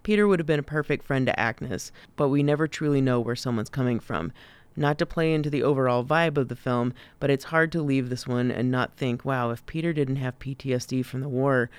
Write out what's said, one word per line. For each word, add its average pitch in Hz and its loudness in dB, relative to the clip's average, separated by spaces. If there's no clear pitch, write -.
Peter 208 4
would 190 4
have 160 -2
been 151 2
a 147 -4
perfect 147 -2
friend 131 2
to - 0
Agnes, 113 -4
but 147 2
we 143 4
never 147 2
truly 147 0
know 127 2
where 120 -2
someone's 113 -2
coming 123 0
from. 87 -6
Not 147 0
to 170 0
play 160 0
into 151 0
the 143 0
overall 127 2
vibe 156 0
of 131 0
the 120 -6
film, 123 -2
but 143 0
it's 135 2
hard 160 2
to 165 -2
leave 135 0
this 123 -6
one 123 0
and 127 0
not 127 -2
think, 123 -2
"Wow, 127 -2
if 117 -8
Peter 165 -4
didn't 135 0
have 127 -6
P 135 -8
T 135 -4
S 123 -2
D 127 -2
from 131 -6
the 143 -6
war, 131 2